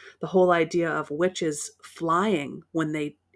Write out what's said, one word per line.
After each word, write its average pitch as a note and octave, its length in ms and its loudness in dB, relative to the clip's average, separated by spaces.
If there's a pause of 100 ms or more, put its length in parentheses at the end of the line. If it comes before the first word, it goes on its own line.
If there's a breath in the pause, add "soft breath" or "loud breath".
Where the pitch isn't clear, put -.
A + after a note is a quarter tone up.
(200 loud breath)
the E3 80 -6
whole F3+ 220 4
idea E3 400 2
of D3+ 200 -4
witches D#3+ 600 -2 (120)
flying E3 800 -2 (100)
when D#3+ 200 -2
they D3 240 -4 (200)